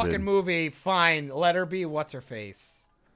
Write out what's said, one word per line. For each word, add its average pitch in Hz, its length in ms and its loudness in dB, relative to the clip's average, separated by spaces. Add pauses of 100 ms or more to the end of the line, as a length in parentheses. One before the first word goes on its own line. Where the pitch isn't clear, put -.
fucking 196 220 0
movie, 180 440 2
fine, 165 600 2
let 170 260 2
her 185 100 0
be 175 220 -4
what's 151 260 -6
her 131 80 -12
face. - 680 -14 (280)